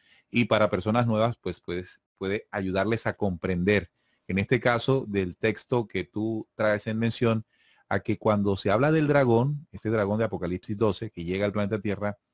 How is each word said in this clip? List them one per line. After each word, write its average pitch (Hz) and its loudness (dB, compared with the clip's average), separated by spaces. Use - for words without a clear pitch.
y 117 2
para 107 4
personas 110 0
nuevas, 113 0
pues, - -8
pues, 90 -10
puede 98 -4
ayudarles 101 -2
a 104 0
comprender, 92 0
en 92 -2
este 117 2
caso, 123 2
del 95 -2
texto 113 -2
que 92 -4
tú 110 -6
traes 107 0
en 110 -4
mención, 113 0
a 101 0
que - -4
cuando 101 2
se 98 -2
habla 131 2
del 156 2
dragón, 139 2
este 107 -6
dragón 104 0
de 113 0
Apocalipsis 90 -4
doce, 107 0
que 85 -10
llega 95 -2
al 98 -2
planeta 104 -2
Tierra, 101 -4